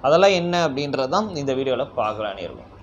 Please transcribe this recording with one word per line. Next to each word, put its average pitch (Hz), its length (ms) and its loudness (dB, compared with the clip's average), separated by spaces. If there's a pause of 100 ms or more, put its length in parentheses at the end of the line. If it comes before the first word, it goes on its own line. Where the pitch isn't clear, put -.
அதெல்லாம் 190 320 6
என்ன 175 160 -2 (100)
அப்படின்றது 135 480 -2
தான் 214 120 0 (140)
இந்த 135 180 -2
வீடியோல 131 280 -2 (120)
பார்க்கலான்னு 107 460 -4
இருக்கும். 64 260 -14 (140)